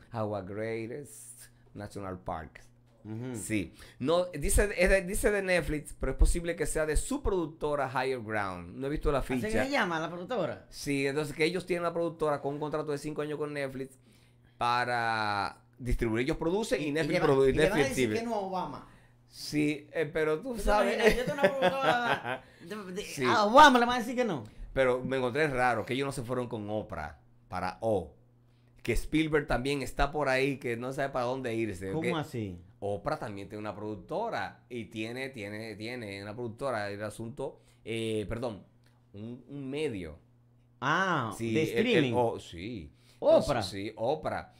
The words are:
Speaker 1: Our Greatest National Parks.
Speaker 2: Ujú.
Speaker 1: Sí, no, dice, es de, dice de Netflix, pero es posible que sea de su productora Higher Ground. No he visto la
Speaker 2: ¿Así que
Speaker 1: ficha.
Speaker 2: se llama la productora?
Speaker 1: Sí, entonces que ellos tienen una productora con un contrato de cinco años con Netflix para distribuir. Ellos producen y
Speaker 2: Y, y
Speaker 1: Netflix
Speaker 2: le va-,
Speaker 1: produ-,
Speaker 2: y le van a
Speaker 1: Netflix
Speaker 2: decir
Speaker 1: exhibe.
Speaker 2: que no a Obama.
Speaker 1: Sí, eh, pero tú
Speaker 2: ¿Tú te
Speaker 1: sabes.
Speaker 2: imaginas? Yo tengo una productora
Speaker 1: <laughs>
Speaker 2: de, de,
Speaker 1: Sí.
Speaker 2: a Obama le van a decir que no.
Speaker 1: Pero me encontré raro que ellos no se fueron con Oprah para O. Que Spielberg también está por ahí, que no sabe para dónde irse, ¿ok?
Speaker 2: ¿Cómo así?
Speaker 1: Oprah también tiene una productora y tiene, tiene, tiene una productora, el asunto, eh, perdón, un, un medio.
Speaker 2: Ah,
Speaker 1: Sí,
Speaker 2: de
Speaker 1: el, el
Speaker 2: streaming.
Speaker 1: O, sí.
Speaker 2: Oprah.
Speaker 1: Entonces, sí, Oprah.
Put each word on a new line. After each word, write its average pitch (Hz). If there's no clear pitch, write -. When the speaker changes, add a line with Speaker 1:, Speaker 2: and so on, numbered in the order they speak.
Speaker 1:
Our 104
Greatest 113
National 101
Parks. -
Speaker 2:
Ujú. 117
Speaker 1:
Sí, 104
no, 165
dice, 196
es -
de, 196
dice 208
de 202
Netflix, 175
pero 131
es -
posible 170
que 147
sea 156
de 151
su 262
productora 151
Higher 131
Ground. 98
No 131
he 139
visto 151
la 139
Speaker 2:
¿Así 131
que 160
Speaker 1:
ficha. 220
Speaker 2:
se 277
llama 190
la 165
productora? 175
Speaker 1:
Sí, 139
entonces 143
que 156
ellos 175
tienen 175
una 170
productora 160
con 139
un 147
contrato 151
de 143
cinco 151
años 147
con 147
Netflix 135
para 113
distribuir. 120
Ellos 156
producen 196
y 156
Speaker 2:
Y, -
y -
Speaker 1:
Netflix 151
Speaker 2:
le 175
va-, 151
Speaker 1:
produ-, 135
Speaker 2:
y 127
le 147
van 156
a -
Speaker 1:
Netflix 139
Speaker 2:
decir 135
Speaker 1:
exhibe. 107
Speaker 2:
que -
no 233
a 208
Obama. 180
Speaker 1:
Sí, 151
eh, 156
pero 156
tú 254
Speaker 2:
¿Tú 233
te 202
Speaker 1:
sabes. 208
Speaker 2:
imaginas? 220
Yo 247
tengo 285
una -
productora 247
Speaker 1:
<laughs> -
Speaker 2:
de, 185
de, 202
Speaker 1:
Sí. -
Speaker 2:
a 214
Obama 254
le 233
van 247
a 254
decir 233
que 247
no. 151
Speaker 1:
Pero 127
me 127
encontré 131
raro 123
que 123
ellos 135
no 139
se 135
fueron 123
con 107
Oprah 80
para 90
O. 101
Que 117
Spielberg 156
también 135
está 139
por 147
ahí, 135
que 120
no 127
sabe 139
para 127
dónde 127
irse, 98
¿ok? 113
Speaker 2:
¿Cómo 123
así? 107
Speaker 1:
Oprah 101
también 98
tiene 104
una 107
productora 107
y 113
tiene, 120
tiene, 107
tiene 107
una 104
productora, 113
el 101
asunto, 113
eh, 110
perdón, 113
un, 113
un 139
medio. 107
Speaker 2:
Ah, 147
Speaker 1:
Sí, 113
Speaker 2:
de 117
Speaker 1:
el, 107
el 107
Speaker 2:
streaming. 143
Speaker 1:
O, 117
sí. 90
Speaker 2:
Oprah. 311
Speaker 1:
Entonces, 98
sí, 101
Oprah. 113